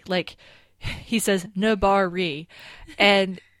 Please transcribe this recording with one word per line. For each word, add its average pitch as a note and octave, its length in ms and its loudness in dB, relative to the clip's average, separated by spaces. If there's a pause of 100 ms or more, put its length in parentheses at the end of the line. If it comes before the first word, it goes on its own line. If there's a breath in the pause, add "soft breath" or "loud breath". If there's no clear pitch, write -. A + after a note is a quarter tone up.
Like, F3+ 280 -4 (440 loud breath)
he - 400 -6
says, F#3+ 260 0 (120)
"Nabari." F#3 880 0 (520 loud breath)
And F#3+ 400 4 (200)